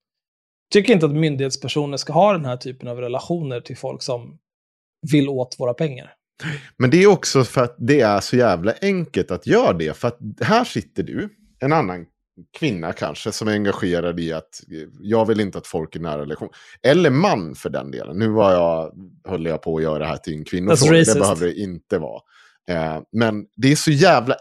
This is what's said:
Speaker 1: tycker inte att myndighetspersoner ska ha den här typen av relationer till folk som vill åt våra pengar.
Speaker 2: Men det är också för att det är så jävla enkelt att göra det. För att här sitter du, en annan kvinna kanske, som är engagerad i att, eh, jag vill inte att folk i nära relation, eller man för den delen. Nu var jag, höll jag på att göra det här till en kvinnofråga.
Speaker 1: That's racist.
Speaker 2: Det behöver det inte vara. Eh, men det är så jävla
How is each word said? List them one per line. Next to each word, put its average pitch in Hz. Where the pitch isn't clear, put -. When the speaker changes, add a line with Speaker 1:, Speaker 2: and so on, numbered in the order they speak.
Speaker 1:
tycker 196
inte 160
att 143
myndighetspersoner 143
ska -
ha 196
den 165
här 123
typen 127
av 120
relationer 127
till 127
folk 131
som 127
vill 143
åt 127
våra 123
pengar. 139
Speaker 2:
Men 123
det 175
är 202
också 143
för 127
att 117
det 135
är 101
så -
jävla 104
enkelt 180
att 90
göra 196
det. 78
För 120
att 117
här 220
sitter -
du, 170
en 135
annan 90
kvinna 90
kanske, 95
som 107
är 107
engagerad 87
i 80
att, -
eh, 78
jag 110
vill 107
inte 92
att -
folk 80
i -
nära 76
relation, 73
eller 147
man 127
för -
den 67
delen. 64
Nu 110
var 107
jag, 85
höll 82
jag 78
på 80
att 80
göra 78
det 78
här 76
till 80
en 76
kvinnofråga. 107
Speaker 1:
That's 165
racist. 156
Speaker 2:
Det -
behöver 87
det 85
inte 92
vara. 65
Eh, 80
men 107
det 131
är 151
så -
jävla 139